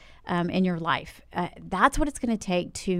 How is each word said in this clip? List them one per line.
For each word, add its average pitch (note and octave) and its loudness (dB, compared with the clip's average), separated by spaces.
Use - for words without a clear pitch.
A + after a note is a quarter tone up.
um, F3 0
in F#3+ 2
your F3+ 2
life? D#3+ -4
Uh, F3+ -2
that's G3 4
what D4+ 4
it's - -6
gonna A#3 0
take F3+ -2
to - -2